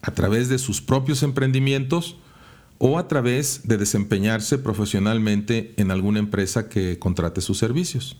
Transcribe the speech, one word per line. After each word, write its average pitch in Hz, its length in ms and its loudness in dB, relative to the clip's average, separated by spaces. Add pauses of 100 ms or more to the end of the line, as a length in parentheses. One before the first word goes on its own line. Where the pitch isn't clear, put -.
a - 80 -2
través 107 360 2
de 127 120 2
sus 107 200 -4
propios 135 440 0
emprendimientos 135 920 0 (600)
o 143 220 2
a 180 80 -4
través 131 560 0
de 110 140 2
desempeñarse 107 840 0
profesionalmente 107 1160 0
en 98 120 2
alguna 98 300 2
empresa 104 500 0
que 90 300 -2
contrate 87 420 0
sus - 160 -2
servicios. 143 640 -2